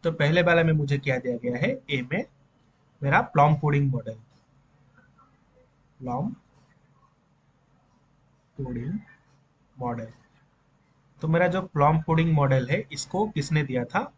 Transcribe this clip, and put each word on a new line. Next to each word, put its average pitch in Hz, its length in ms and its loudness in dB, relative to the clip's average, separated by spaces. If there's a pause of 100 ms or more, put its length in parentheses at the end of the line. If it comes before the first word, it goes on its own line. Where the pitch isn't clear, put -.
तो 165 80 0
पहले 160 300 2
वाला 170 200 4
में 160 100 4
मुझे 143 260 0
क्या 135 200 -2
दिया 123 180 -4
गया 123 220 -4
है? 185 120 0 (200)
ए 135 100 -2 (120)
में 208 120 -4 (760)
मेरा 143 180 2 (120)
plum 147 220 6
pudding 143 380 0
model, 113 220 -6 (1900)
Plum 127 280 -6 (2250)
pudding 127 400 -6 (760)
model। 117 320 -8 (1120)
तो 160 60 -4
मेरा 170 200 4
जो 185 160 -2
plum 156 380 2
pudding 165 320 2
model 135 360 2
है, 185 120 -2 (100)
इसको 185 360 -4
किसने 151 360 -2
दिया 123 200 -4
था? - 160 -2 (180)